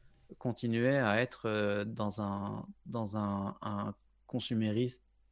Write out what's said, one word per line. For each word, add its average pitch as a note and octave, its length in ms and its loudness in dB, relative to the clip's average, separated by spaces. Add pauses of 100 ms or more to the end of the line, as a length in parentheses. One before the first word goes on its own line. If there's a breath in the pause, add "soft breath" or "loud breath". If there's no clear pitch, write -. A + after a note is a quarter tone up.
(400)
continuer A#2+ 580 2
à A2+ 240 4
être, - 240 -2
euh, G#2 400 2
dans A2 340 -2
un, G2+ 460 -4 (220)
dans A2+ 280 -4
un, G2+ 460 0
un G#2 320 -4 (320)
consumérisme, A2+ 800 0 (280)